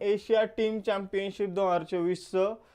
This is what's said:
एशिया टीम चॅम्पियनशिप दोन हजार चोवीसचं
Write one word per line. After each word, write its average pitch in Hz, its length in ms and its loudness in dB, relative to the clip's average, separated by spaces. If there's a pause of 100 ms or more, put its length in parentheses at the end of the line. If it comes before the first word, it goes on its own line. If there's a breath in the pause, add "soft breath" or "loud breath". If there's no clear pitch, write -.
एशिया 208 420 2
टीम 220 360 -2
चॅम्पियनशिप 196 720 -4
दोन 190 180 0
हजार 175 160 2
चोवीसचं 185 720 -2 (180 soft breath)